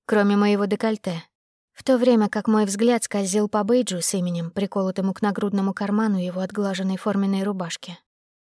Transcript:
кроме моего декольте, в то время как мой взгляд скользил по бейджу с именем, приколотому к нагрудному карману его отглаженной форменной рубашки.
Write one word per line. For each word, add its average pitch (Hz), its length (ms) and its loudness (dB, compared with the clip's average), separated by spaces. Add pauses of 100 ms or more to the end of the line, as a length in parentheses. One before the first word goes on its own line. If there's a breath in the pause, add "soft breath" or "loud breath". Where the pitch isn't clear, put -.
кроме 202 300 2
моего 208 300 2
декольте, 202 580 -4 (480)
в - 100 -20
то 262 160 4
время 233 300 6
как 208 220 -4
мой 214 160 4
взгляд 226 400 0
скользил 202 420 0
по 208 160 0
бейджу 208 380 0
с - 120 -2
именем, 175 380 -4
приколотому 190 600 -2
к - 80 -12
нагрудному 196 520 0
карману 208 440 0
его 180 240 -4
отглаженной 190 560 -2
форменной 196 460 0
рубашки. 185 540 -6 (460)